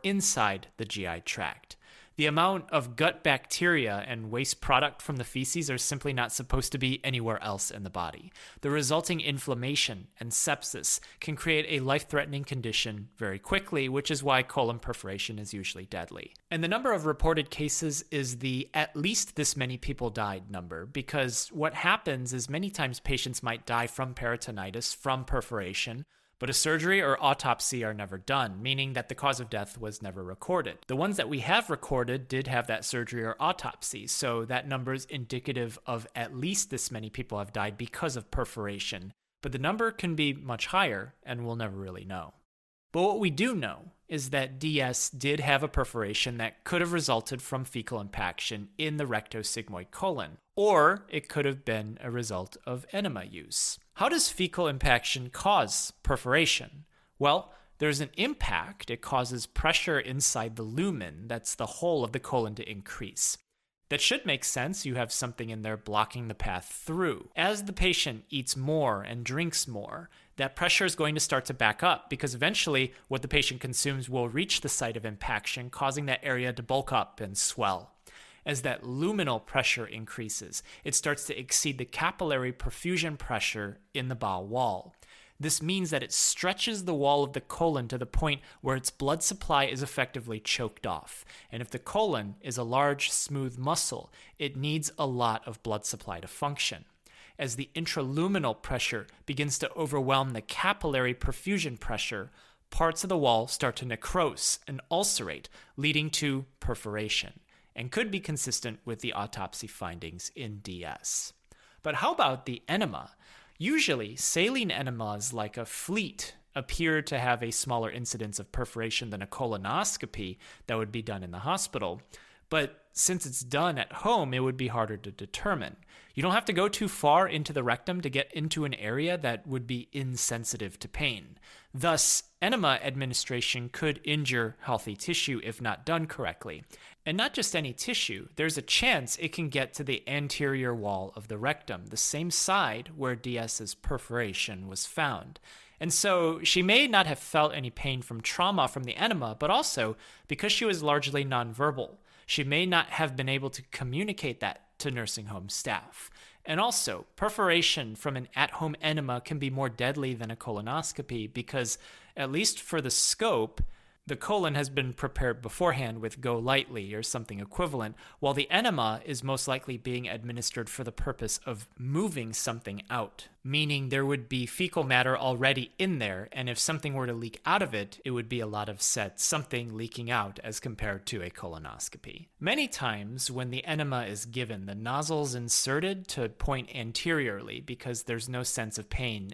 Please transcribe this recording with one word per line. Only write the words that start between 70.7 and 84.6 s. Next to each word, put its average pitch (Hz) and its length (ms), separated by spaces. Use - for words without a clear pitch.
is 165 80
going 151 220
to 151 40
start 131 260
to 160 80
back 110 280
up, 175 260
because 131 260
eventually 139 600
what 131 120
the 135 80
patient 135 320
consumes 131 480
will 120 220
reach 160 320
the 143 80
site 117 260
of 107 80
impaction, 113 640
causing 139 380
that 131 160
area 127 320
to 120 80
bulk 131 280
up 113 300
and 101 160
swell. 95 600
As 135 160
that 127 220
luminal 143 600
pressure 123 420
increases, 110 760
it 147 120
starts 143 320
to - 120
exceed 131 380
the 123 80
capillary 139 680
perfusion 160 640
pressure 104 600
in 127 160
the 127 60
bowel 98 320
wall. 117 480